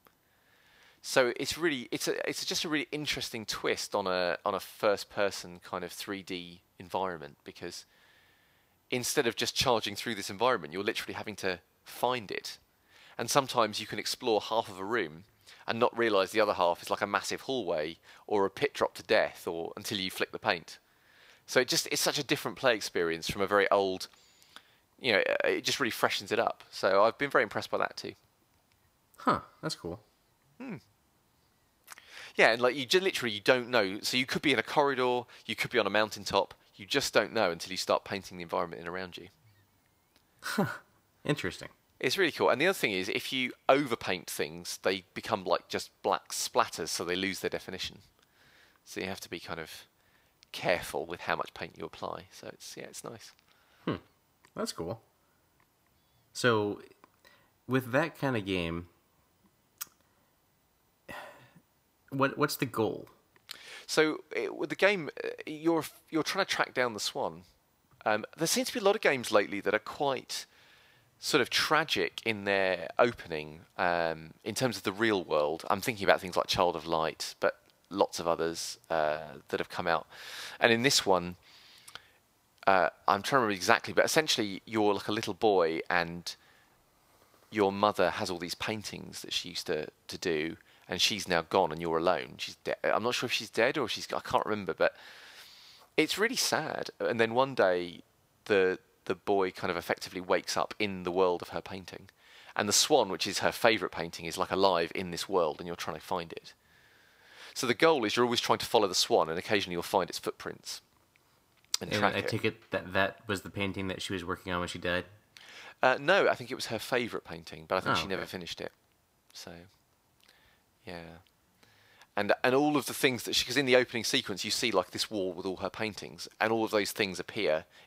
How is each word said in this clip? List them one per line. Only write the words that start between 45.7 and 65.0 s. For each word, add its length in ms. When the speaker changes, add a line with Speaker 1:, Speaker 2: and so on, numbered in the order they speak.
Speaker 1:
black 300
splatters, 560
so 160
they 100
lose 240
their 100
definition. 500
So 160
you 80
have 140
to 80
be 100
kind 220
of 240
careful 540
with 160
how 160
much 160
paint 240
you 80
apply. 460
So 200
it's, 240
yeah, 80
it's 220
nice. 260
Speaker 2:
Hmm. 100
That's 160
cool. 280
So 480
with 280
that 260
kind 160
of 100
game, 420
what, 280
what's 180
the 100
goal? 420
Speaker 1:
So 340
it, 220
with 140
the 60
game, 340